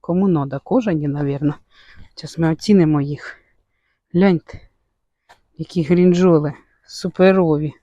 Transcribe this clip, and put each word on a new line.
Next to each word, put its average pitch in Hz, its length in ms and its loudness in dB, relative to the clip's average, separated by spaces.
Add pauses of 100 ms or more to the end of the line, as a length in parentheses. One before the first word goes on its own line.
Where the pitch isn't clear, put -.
Кому 185 260 -2
надо? 139 320 -2
Кожані, 185 480 -2
навірно. 143 480 -4 (600)
Зараз - 240 -16
ми 160 120 0
оцінимо 156 500 2
їх. - 380 -10 (760)
Гляньте, 175 560 0 (880)
які 165 260 -6
грінжоли. 175 680 2 (340)
Суперові. 175 960 0